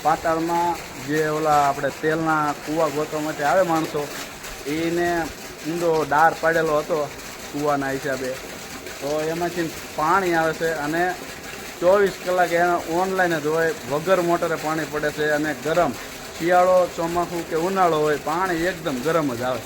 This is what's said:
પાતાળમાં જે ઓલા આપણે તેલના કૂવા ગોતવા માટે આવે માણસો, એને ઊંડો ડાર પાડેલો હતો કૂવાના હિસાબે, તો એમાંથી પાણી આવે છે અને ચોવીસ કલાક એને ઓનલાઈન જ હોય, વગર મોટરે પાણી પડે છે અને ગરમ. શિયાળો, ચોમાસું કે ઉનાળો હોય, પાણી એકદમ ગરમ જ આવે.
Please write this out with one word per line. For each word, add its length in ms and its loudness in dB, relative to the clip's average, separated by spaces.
પાતાળમાં 680 2
જે 140 0
ઓલા 320 4
આપણે 220 0
તેલના 540 2
કૂવા 320 0
ગોતવા 300 -2
માટે 240 -2
આવે 200 4
માણસો, 320 0
એને 340 0
ઊંડો 220 0
ડાર 220 6
પાડેલો 380 2
હતો 180 -2
કૂવાના 420 0
હિસાબે, 360 -4
તો 80 -6
એમાંથી 380 -2
પાણી 440 2
આવે 200 2
છે 80 0
અને 180 0
ચોવીસ 440 6
કલાક 360 2
એને 140 4
ઓનલાઈન 460 2
જ 100 0
હોય, 180 2
વગર 380 2
મોટરે 360 0
પાણી 280 -2
પડે 240 0
છે 220 0
અને 120 0
ગરમ. 280 2
શિયાળો, 400 6
ચોમાસું 540 -2
કે 60 -2
ઉનાળો 380 2
હોય, 140 2
પાણી 420 0
એકદમ 340 -4
ગરમ 240 2
જ 100 -4
આવે. 180 -4